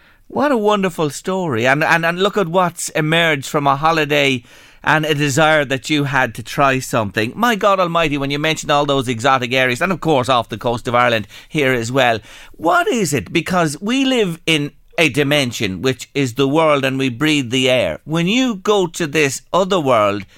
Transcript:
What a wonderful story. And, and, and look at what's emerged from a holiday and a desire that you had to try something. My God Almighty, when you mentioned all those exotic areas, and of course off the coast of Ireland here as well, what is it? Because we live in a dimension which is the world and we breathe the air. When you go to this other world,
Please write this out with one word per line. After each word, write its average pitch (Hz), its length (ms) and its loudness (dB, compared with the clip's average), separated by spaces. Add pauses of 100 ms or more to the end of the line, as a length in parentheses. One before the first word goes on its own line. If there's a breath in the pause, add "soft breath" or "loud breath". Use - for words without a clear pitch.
(260 soft breath)
What 269 240 -2
a 262 80 0
wonderful 190 520 0
story. 170 540 -4
And, 143 200 2
and, 165 200 2
and 170 160 -2
look 196 160 0
at 190 120 0
what's 175 420 0
emerged 160 560 0
from 143 220 0
a 135 80 2
holiday 147 680 0 (400 loud breath)
and 156 240 2
a 156 80 0
desire 147 500 2
that 131 260 -6
you 147 140 0
had 131 300 0
to 123 80 -12
try 135 380 0
something. 110 560 -2
My 180 180 0
God 196 240 2
Almighty, 170 400 0
when 139 140 -4
you 143 80 -2
mentioned 156 320 -2
all 147 120 2
those 139 220 0
exotic 127 460 0
areas, 127 280 0
and 185 120 -2
of - 80 -4
course 131 280 0
off 120 200 2
the 110 100 -8
coast 120 300 -4
of 117 80 -2
Ireland 120 320 2 (200 loud breath)
here 135 240 0
as 117 200 -2
well, 120 260 2 (340 loud breath)
what 349 360 0
is 202 260 0
it? 104 180 -4
Because 160 480 -2
we 254 240 -2
live 220 400 0
in 147 280 0 (260)
a 160 120 2
dimension 120 720 -2
which - 320 -4
is 131 200 -2
the 135 140 2
world 147 360 2
and 131 140 -2
we 135 120 0
breathe 139 400 0
the 127 200 2
air. 101 340 0
When 165 220 -2
you 240 300 0
go 190 320 0
to 175 180 -6
this 143 360 -2 (100)
other 185 260 2
world, 104 460 2 (140 soft breath)